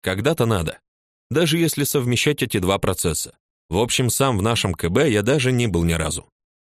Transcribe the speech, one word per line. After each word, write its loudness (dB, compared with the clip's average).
когда-то 0
надо, -2
даже 2
если 0
совмещать 0
эти -2
два 2
процесса. -2
В 0
общем, 0
сам 2
в 0
нашем 0
К -4
Б 2
я 2
даже 2
не 0
был 0
ни 2
разу. -6